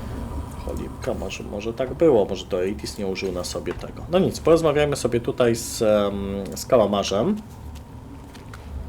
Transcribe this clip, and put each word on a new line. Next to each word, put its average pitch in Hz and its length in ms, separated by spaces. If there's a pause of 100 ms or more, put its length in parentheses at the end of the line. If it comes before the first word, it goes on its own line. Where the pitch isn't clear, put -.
(640)
Cholipka, - 480
może, 104 300
może 104 300
tak 131 200
było, 131 320
może 92 200
to 98 120
Aetis 95 400
nie 104 100
użył 95 240
na 87 120
sobie 85 300
tego. - 380
No 180 80
nic, 175 200
porozmawiajmy 147 560
sobie 120 260
tutaj 120 340
z, - 260
em, 101 760
z - 80
Kałamarzem. 104 760 (1500)